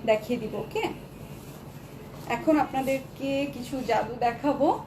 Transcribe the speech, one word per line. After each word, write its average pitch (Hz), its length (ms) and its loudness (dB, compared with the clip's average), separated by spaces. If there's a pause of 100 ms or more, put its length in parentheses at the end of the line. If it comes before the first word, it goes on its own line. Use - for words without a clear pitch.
দেখিয়ে 214 340 4
দিব, - 160 -4
ওকে? 415 260 -2 (1500)
এখন 294 300 6
আপনাদেরকে 269 920 0
কিছু 247 340 -6
জাদু 220 320 2
দেখাবো। 262 680 4